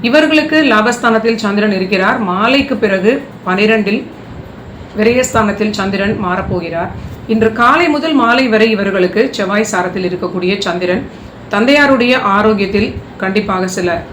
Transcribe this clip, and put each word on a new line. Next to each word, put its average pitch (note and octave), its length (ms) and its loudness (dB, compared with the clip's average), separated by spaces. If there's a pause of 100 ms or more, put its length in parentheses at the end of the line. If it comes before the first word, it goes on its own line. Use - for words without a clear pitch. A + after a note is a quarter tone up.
இவர்களுக்கு D4+ 480 4 (160)
லாபஸ்தானத்தில் A3 720 2
சந்திரன் G#3 340 0
இருக்கிறார். G3 400 0 (120)
மாலைக்கு B3 520 0
பிறகு G#3 380 2 (260)
பனிரெண்டில் G#3 540 2 (960)
விரயஸ்தானத்தில் G#3+ 840 2
சந்திரன் G3 460 -2
மாறப்போகிறார். F3+ 680 -4 (360)
இன்று A3 340 2
காலை D4+ 340 4
முதல் D#4+ 180 -2 (100)
மாலை B3 240 2
வரை A3 280 4
இவர்களுக்கு G3 480 0 (140)
செவ்வாய் G#3 340 -2
சாரத்தில் F#3 380 -2
இருக்கக்கூடிய F3+ 580 -2
சந்திரன் F3+ 360 -2 (500)
தந்தையாருடைய B3+ 680 4
ஆரோக்கியத்தில் G3+ 680 2 (300)
கண்டிப்பாக F#3+ 500 -2
சில F3+ 220 -2 (240)